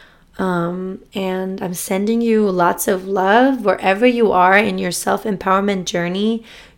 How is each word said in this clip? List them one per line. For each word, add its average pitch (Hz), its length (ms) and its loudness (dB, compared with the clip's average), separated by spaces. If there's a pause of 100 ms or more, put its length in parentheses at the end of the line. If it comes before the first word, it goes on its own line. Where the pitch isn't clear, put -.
(380)
Um, 185 640 -4 (120)
and 190 480 -6
I'm 180 120 -6
sending 208 460 -2
you 220 280 2
lots 180 400 0
of 190 180 -2
love 214 580 2
wherever 196 420 2
you 233 260 2
are 185 240 6
in 202 220 2
your 185 140 -4
self-empowerment 196 920 -2
journey. 190 580 -4 (360)